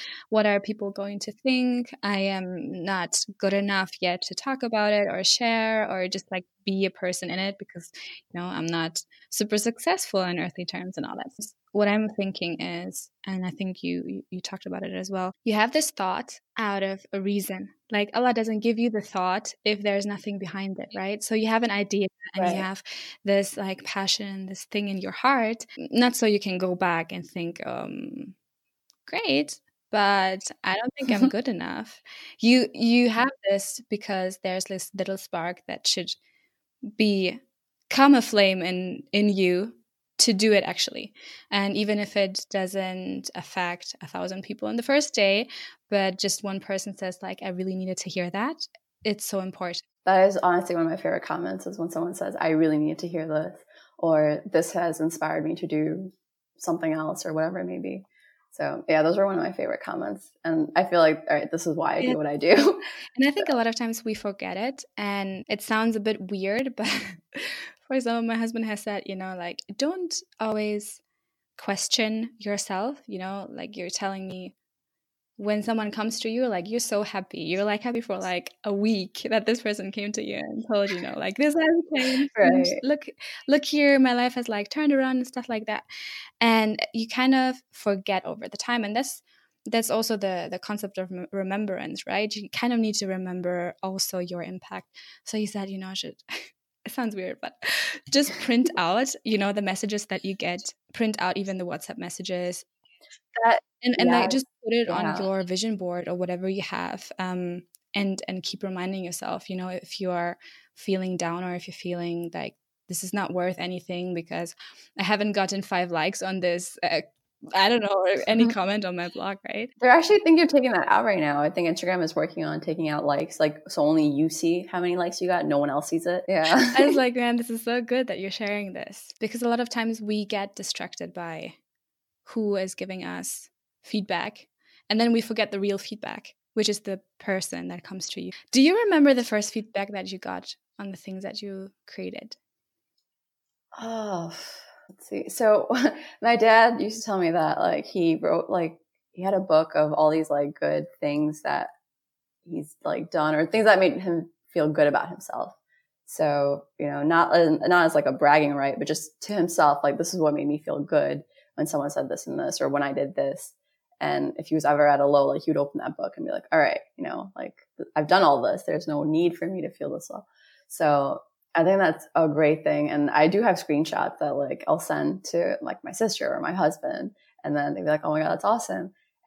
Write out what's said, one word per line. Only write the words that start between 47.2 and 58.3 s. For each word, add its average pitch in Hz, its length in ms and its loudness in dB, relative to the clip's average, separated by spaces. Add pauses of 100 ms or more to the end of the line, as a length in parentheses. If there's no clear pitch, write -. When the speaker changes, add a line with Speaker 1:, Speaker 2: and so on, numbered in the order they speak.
Speaker 1:
like, 185 220 -10
"I 196 60 -6
really 185 260 -4
needed 185 220 -4
to - 120 -8
hear 175 220 -4
that," 240 240 -2 (480)
it's 208 220 -2
so 196 140 -2
important. 185 420 -6 (240)
Speaker 2:
That 190 220 8
is 196 100 2
honestly 180 380 2
one 165 100 2
of 165 60 0
my 165 60 -2
favorite - 260 -2
comments 185 440 -4
is 190 120 -10
when 165 100 -4
someone 170 260 -4
says, - 240 -6
"I 165 100 2
really 156 280 4
needed 156 220 0
to 180 80 -6
hear 165 200 -4
this," 156 320 -4 (380)
or, 151 480 4
"This 160 280 2
has 170 280 0
inspired 160 420 -2
me 160 120 -2
to 170 120 -6
do 156 440 -2 (480)
something 170 340 -2
else," 160 320 -6
or 160 80 -6
whatever 165 260 -2
it 185 60 -6
may 180 140 -8
be. 190 240 -8 (500)